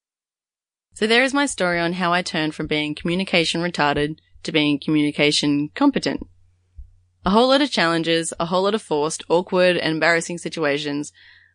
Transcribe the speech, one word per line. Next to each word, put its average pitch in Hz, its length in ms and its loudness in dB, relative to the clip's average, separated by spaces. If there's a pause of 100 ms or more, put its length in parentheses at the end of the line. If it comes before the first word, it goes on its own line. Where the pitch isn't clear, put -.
(960)
So 214 120 -4
there 226 160 4
is 262 120 0
my 285 120 2
story 175 320 -2
on 170 160 0
how 175 180 0
I 180 100 2
turned 156 320 -2
from 156 120 -6
being 151 280 -2
communication 170 640 0
retarded 151 580 -2 (240)
to 170 100 -8
being 147 280 2
communication 147 920 0
competent. - 520 0 (1000)
A 180 60 0
whole 233 180 4
lot 277 140 4
of 277 80 -2
challenges, 165 680 0
a 170 80 -4
whole 185 180 0
lot 202 100 0
of 220 80 -2
forced, 151 460 -4
awkward, 180 480 2
and 160 180 -2
embarrassing 165 440 0
situations, 147 760 -4 (420)